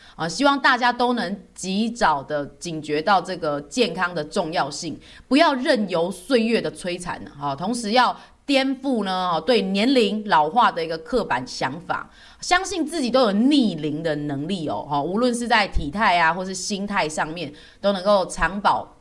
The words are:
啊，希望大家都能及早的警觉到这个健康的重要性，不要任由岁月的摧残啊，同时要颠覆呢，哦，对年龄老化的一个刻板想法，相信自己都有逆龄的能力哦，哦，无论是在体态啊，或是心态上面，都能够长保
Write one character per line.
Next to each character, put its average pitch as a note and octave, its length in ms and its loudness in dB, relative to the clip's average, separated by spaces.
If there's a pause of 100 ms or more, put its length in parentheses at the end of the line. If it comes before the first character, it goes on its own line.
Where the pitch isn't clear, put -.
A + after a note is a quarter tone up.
(160)
啊， D#3+ 120 -6
希 A3+ 180 0
望 C#4+ 140 4
大 C4+ 160 4
家 A#3+ 160 2
都 B3 220 2
能 G3+ 260 -4 (140)
及 G3 380 -2
早 D#3+ 320 0
的 D3 200 -4 (160)
警 D#3+ 220 -8
觉 D3+ 180 -2
到 F#3 220 4
这 F#3 160 -6
个 D3 240 -4
健 G3+ 320 -2
康 F3 220 -4
的 D3+ 80 -4
重 E3 280 -4
要 C#3+ 160 0
性， D3 320 -8 (280)
不 C4 100 4
要 D#4+ 160 6
任 B3+ 340 0
由 F3 220 0
岁 A3+ 340 0
月 A3+ 160 2
的 D#3 120 -4
摧 F3+ 280 -8
残 F3 240 -10 (160)
啊， C#3+ 160 -4
同 F#3 180 -4
时 G#3+ 180 -4
要 A#3 260 4 (300)
颠 C4+ 340 0
覆 B3 220 0
呢， F#3 320 -2
哦， D#3+ 40 0
对 A3 220 2
年 G3 320 2
龄 G#3+ 340 2
老 D#3+ 220 4
化 G#3 220 4
的 E3+ 120 -4
一 E3 40 -4
个 E3 100 -4
刻 E3 260 -2
板 C3 220 -4
想 - 360 -6
法， - 280 -8 (320)
相 F#4 240 0
信 F4+ 180 -4
自 D#4 160 -4
己 A#3+ 120 -2
都 C4 100 4
有 A3 100 4
逆 A#3 440 4
龄 D3+ 260 -4
的 D#3+ 140 -2
能 D3 320 -4
力 F3 200 -4
哦， A2 220 -6
哦， C#3+ 140 0
无 F3+ 160 -2
论 B3 140 2
是 A#3 140 -6
在 G#3+ 200 2
体 D#3+ 240 -2
态 A3 260 2
啊， E3 160 4
或 F#3 100 -6
是 F#3+ 80 -8
心 G3 360 -6
态 F3+ 200 -2
上 D#3 200 -4
面， D#3+ 260 -10 (260)
都 G3+ 140 2
能 F#3 100 -4
够 G3 220 4
长 F#3 340 -4
保 F3 420 0